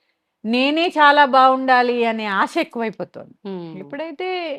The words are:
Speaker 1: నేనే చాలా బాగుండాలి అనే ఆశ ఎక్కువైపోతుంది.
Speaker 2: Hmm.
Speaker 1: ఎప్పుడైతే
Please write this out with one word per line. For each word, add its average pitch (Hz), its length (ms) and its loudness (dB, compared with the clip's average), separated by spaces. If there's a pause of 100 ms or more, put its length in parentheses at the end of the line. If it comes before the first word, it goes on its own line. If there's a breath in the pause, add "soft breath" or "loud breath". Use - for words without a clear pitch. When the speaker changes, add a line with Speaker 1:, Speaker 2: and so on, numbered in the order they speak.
(460)
Speaker 1:
నేనే 277 420 0
చాలా 294 380 4
బాగుండాలి 262 800 2
అనే 226 200 -4
ఆశ 208 320 -2
ఎక్కువైపోతుంది. 226 920 -8
Speaker 2:
Hmm. 175 300 -12
Speaker 1:
ఎప్పుడైతే 320 800 -8